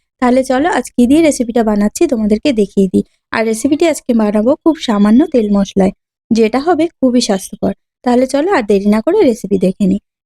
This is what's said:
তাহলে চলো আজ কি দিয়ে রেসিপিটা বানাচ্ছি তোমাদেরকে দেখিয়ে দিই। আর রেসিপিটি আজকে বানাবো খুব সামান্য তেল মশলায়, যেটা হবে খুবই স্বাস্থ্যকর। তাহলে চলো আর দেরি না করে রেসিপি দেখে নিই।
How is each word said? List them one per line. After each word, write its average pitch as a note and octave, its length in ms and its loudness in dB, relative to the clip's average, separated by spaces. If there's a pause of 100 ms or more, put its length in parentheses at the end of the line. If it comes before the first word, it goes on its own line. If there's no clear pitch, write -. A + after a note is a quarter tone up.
(220)
তাহলে B3+ 220 2
চলো C4 280 -2
আজ B3 180 -4
কি - 180 0
দিয়ে D4 140 4
রেসিপিটা B3 420 0
বানাচ্ছি G#3 440 -2
তোমাদেরকে A3 460 -2
দেখিয়ে G3 360 0
দিই। G3+ 140 0 (300)
আর A3+ 120 -2
রেসিপিটি C#4 420 -2
আজকে D4 260 -2
বানাবো G#3+ 440 0
খুব - 240 0
সামান্য G#3+ 400 2 (100)
তেল A3 220 0
মশলায়, G3 400 0 (380)
যেটা A3+ 280 0
হবে D#4+ 260 0 (100)
খুবই B3 260 0
স্বাস্থ্যকর। G3 520 -4 (320)
তাহলে B3 220 2
চলো C#4+ 280 -2
আর A#3+ 120 0
দেরি G3+ 220 0
না G#3+ 120 2
করে F4+ 200 -2
রেসিপি A3 380 0
দেখে F#3+ 280 -2
নিই। G3 120 0 (260)